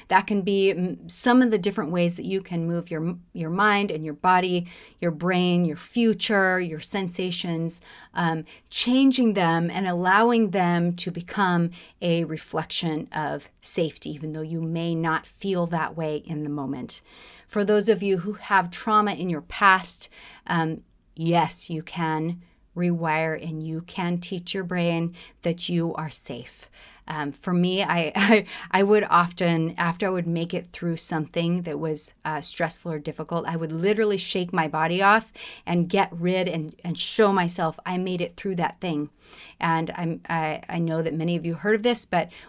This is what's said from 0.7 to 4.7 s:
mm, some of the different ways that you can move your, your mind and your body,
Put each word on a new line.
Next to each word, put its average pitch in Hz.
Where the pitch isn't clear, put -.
mm, 175
some 247
of 247
the 214
different 185
ways 175
that -
you 190
can 170
move 170
your, 165
your 165
mind 202
and 156
your 156
body, 180